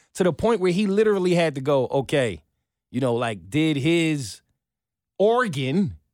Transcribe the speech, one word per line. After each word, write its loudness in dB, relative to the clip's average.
to 0
the 2
point 0
where 0
he 0
literally 2
had 0
to -8
go, 2
"Okay, -2
you -4
know, 0
like, -4
did 0
his -2
organ 0